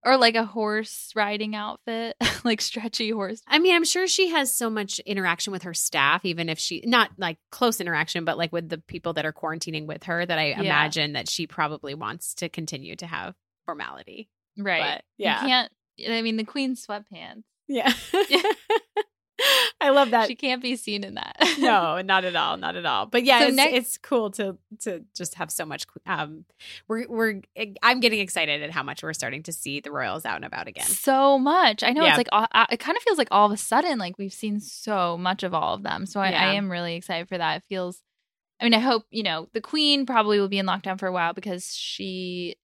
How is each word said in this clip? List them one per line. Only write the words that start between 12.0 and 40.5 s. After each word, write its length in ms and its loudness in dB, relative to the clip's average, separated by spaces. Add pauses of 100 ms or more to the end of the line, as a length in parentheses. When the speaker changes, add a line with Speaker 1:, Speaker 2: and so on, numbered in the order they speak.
Speaker 2:
to 120 -8
continue 480 -10
to 120 -14
have 280 -8 (300)
formality. 640 -12 (280)
Speaker 1:
Right. 220 0
Speaker 2:
But, 240 -4 (140)
Speaker 1:
You 80 -4
Speaker 2:
yeah. 160 2
Speaker 1:
can't, 300 2 (360)
I 140 -2
mean, 160 -2
the 80 -2
queen's 420 -4
sweatpants. 560 -14 (240)
Speaker 2:
Yeah. 260 4 (200)
<laughs> 0 -
Speaker 1:
<laughs> 1700 2
Speaker 2:
I 100 4
love 200 6
that. 160 4
Speaker 1:
She 80 -4
can't 260 -2
be 140 -2
seen 300 -6
in 100 -12
that. 260 -10
<laughs> 40 6 (140)
Speaker 2:
No, 420 4
not 220 4
at 140 -2
all. 200 2
Not 200 -4
at 80 -6
all. 200 0
But 200 2
yeah, 140 8
Speaker 1:
So 80 8
Speaker 2:
it's, 80 4
Speaker 1:
next 180 4
Speaker 2:
it's 240 0
cool 340 0
to, 260 -6 (240)
to 220 -8 (120)
just 200 -10
have 160 -8
so 140 -6
much, 200 -8 (200)
um, 400 -6 (420)
we're, 200 -4
we're, 340 0 (420)
I'm 160 4
getting 220 2
excited 400 -2
at 100 -8
how 100 -4
much 220 -8
we're 100 -6
starting 300 -8
to 80 -12
see 300 -8
the 100 -12
royals 340 -6
out 120 -4
and 80 -10
about 220 -10
again. 180 -10
Speaker 1:
So 520 4
much. 460 4
I 80 4
know, 120 2
Speaker 2:
Yeah. 80 8
Speaker 1:
it's 60 6
like, 140 0
uh, 220 4
uh, 180 8
it 80 -2
kind 180 -2
of 60 -6
feels 140 2
like 140 2
all 140 8
of 60 6
a 60 -2
sudden, 420 0
like, 180 -8
we've 160 -8
seen 280 -4
so 560 -2
much 260 -2
of 100 -4
all 200 0
of 100 -6
them. 220 -4
So 160 -6
I, 100 2
Speaker 2:
Yeah. 180 4
Speaker 1:
I 40 2
am 180 -2
really 240 -4
excited 320 -6
for 100 -6
that. 200 0
It 100 -10
feels, 340 -6 (600)
I 40 -6
mean, 80 4
I 60 6
hope, 320 2
you 120 -6
know, 300 -4
the 80 -4
queen 440 0
probably 340 4
will 100 2
be 100 -2